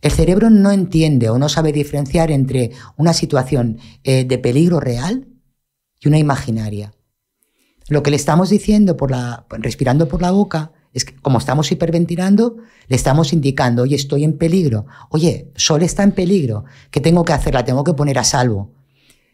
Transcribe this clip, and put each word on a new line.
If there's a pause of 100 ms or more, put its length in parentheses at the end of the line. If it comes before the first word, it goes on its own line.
El
cerebro
no
entiende
o
no
sabe
diferenciar
entre (260)
una
situación, (260)
eh,
de
peligro
real (720)
y
una
imaginaria. (960)
Lo
que
le
estamos
diciendo
por
la,
respirando
por
la
boca (220)
es
que,
como
estamos
hiperventilando, (300)
le
estamos
indicando,
"Oye,
estoy
en
peligro. (240)
Oye,
Sol
está
en
peligro. (240)
¿Qué
tengo
que
hacer?
La
tengo
que
poner
a
salvo. (600)